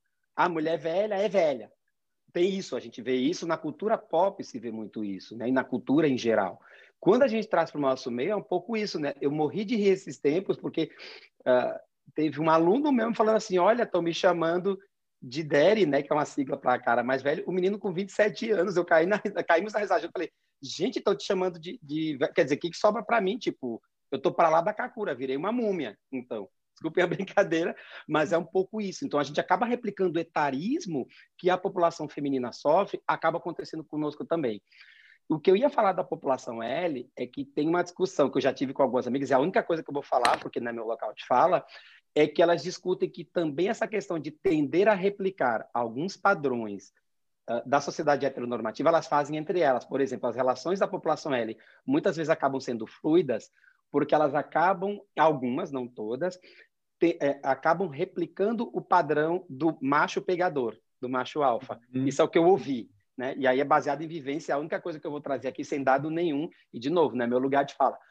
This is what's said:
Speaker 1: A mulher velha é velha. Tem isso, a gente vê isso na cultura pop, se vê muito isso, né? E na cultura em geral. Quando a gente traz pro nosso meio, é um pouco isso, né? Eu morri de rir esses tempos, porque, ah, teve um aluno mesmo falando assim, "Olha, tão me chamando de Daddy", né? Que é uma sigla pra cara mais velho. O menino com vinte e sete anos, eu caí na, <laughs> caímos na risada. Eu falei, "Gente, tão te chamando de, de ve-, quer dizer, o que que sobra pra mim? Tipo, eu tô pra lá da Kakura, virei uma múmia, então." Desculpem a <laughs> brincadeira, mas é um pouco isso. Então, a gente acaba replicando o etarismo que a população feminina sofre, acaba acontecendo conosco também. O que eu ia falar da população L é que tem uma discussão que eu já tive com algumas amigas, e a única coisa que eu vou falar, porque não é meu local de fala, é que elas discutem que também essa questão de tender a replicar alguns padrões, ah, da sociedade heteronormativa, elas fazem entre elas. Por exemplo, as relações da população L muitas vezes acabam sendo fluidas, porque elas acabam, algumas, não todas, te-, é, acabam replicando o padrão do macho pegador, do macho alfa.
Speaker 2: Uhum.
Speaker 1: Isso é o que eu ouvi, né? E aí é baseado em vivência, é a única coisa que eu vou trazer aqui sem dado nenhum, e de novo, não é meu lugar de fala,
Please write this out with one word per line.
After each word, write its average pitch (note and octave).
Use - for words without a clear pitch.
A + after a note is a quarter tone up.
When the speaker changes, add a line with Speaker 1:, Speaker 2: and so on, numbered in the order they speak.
Speaker 1:
A D#3+
mulher D#3+
velha F3+
é G3+
velha. D3+
Tem F3
isso, F#3
a A#2
gente A#2+
vê B2+
isso D#3+
na E3
cultura F#3+
pop, F3+
se -
vê A2+
muito A2
isso, G2
né? A2+
E -
na C3
cultura C3+
em C3
geral. G#2+
Quando A#3+
a -
gente A3
traz E3
pro D3
nosso C3
meio, B2+
é G#3+
um F#3+
pouco F#3
isso, G3+
né? C#3+
Eu C#3+
morri D#3
de G3+
rir G3+
esses F#3
tempos, E3
porque, D#3
ah, B2+
teve D3+
um D#3+
aluno F#3
mesmo A#3
falando A3
assim, F#3
"Olha, G#3+
tão F3
me E3
chamando F3
de C3+
Daddy", E3
né? C#3+
Que C#3
é -
uma D3
sigla C3+
pra B2
cara A#2+
mais C3
velho. D#3
O E3
menino F#3
com G3
vinte F#3+
e -
sete -
anos, F3+
eu E3+
caí E3
na, G3+
<laughs> G3
caímos F#3
na -
risada. F3+
Eu E3+
falei, E3+
"Gente, D3+
tão G3
te -
chamando F#3
de, D#3+
de D3+
ve-, D3+
quer E3
dizer, C3+
o -
que E3+
que E3
sobra G#3+
pra A#3
mim? G3+
Tipo, -
eu C3+
tô E3+
pra E3+
lá D#3+
da G3+
Kakura, G#3+
virei C3
uma F3
múmia, F#3+
então." A#2+
Desculpem E3
a -
<laughs> F#3+
brincadeira, E3
mas D3+
é E3
um F3
pouco F#3+
isso. F#3+
Então, C#3+
a -
gente C#3+
acaba F3+
replicando G3+
o -
etarismo D#3+
que F3+
a F3+
população E3+
feminina C3+
sofre, F3+
acaba D#3+
acontecendo D#3+
conosco D3+
também. B2+
O D#3
que D3+
eu F#3
ia C4+
falar G#3+
da F3+
população C3
L C3+
é B2
que C#3
tem D3+
uma F3
discussão F3
que -
eu B2+
já B2+
tive C3+
com C#3+
algumas A#2+
amigas, C3
e C#3
a C3
única B2+
coisa D#3+
que -
eu C#3+
vou C#3+
falar, C3
porque -
não A#2+
é -
meu A#2
local A2+
de -
fala, D3+
é D3+
que D#3
elas E3+
discutem F3+
que -
também D#3+
essa A3
questão G3
de D3
tender D#3
a G#3+
replicar F#3
alguns A#2+
padrões, B2
ah, A#2
da C#3
sociedade D3
heteronormativa, A#2+
elas E3
fazem D3
entre E3
elas. C3
Por C3+
exemplo, B2+
as A2+
relações B2+
da -
população D#3+
L A2+
muitas D#3
vezes D#3
acabam D3
sendo A2+
fluidas, D3+
porque D3
elas D3
acabam, F3+
algumas, D3+
não C3
todas, B2
te-, E3+
é, C#3+
acabam E3
replicando F#3+
o F#3
padrão D#3+
do D#3
macho D3+
pegador, D#3+
do B2+
macho B2+
alfa. A2+
Speaker 2:
Uhum. C3
Speaker 1:
Isso C#3
é D#3+
o D#3
que -
eu E3
ouvi, C#3
né? C3
E C3
aí B2+
é C#3+
baseado C#3+
em E3
vivência, D3+
é -
a C#3+
única D#3+
coisa D#3
que -
eu D#3+
vou D3
trazer C3+
aqui C3
sem C#3+
dado C3+
nenhum, E3
e D3+
de B2+
novo, D3+
não B2
é A#2+
meu B2
lugar C#3
de C#3
fala, B2